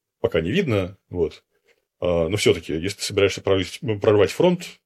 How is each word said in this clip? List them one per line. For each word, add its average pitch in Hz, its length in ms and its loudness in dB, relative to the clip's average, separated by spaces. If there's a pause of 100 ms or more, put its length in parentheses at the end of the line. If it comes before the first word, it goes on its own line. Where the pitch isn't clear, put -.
(200)
пока 113 220 0
не 85 100 -4
видно. 107 460 -2 (120)
Вот. - 340 -4 (560)
А, 85 280 0
но 95 100 -2
всё-таки, 92 360 0
если 80 240 -6
ты - 60 -10
собираешься 101 380 0
прорыть, 95 400 -2
ну, 107 180 -4
прорвать 104 320 4
фронт, 180 540 0